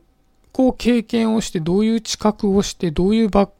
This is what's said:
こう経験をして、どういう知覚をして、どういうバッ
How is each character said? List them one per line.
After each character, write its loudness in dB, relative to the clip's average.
こ 2
う -2
経 0
験 -2
を 0
し -8
て、 -6
ど 0
う 2
い 2
う -2
知 -8
覚 0
を 4
し -8
て、 -4
ど 0
う 2
い 2
う 0
バ 2
ッ -20